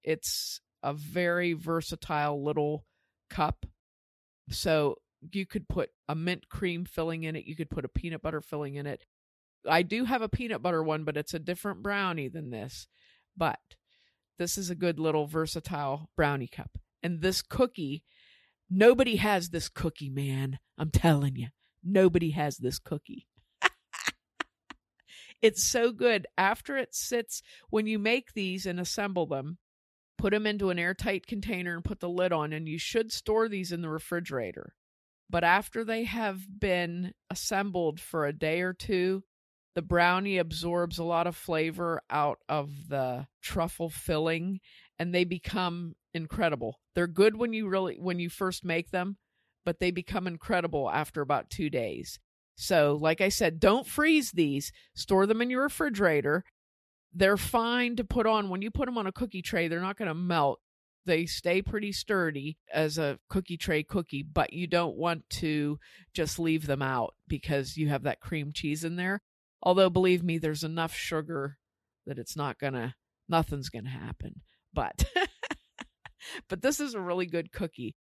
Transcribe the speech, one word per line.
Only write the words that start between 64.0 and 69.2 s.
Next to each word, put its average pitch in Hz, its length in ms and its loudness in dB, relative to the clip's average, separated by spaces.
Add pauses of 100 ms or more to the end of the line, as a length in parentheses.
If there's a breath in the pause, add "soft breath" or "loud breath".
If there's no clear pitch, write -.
but - 300 0
you 175 140 -6
don't 170 280 2
want 165 360 -4
to 151 460 0 (360 loud breath)
just 156 260 -2
leave 160 260 2
them 143 160 0
out 131 320 0 (140)
because 143 500 -2
you 151 120 2
have 139 140 0
that 139 180 -2
cream 151 320 -6
cheese 156 320 -4
in 165 100 -4
there. 185 260 -2 (400)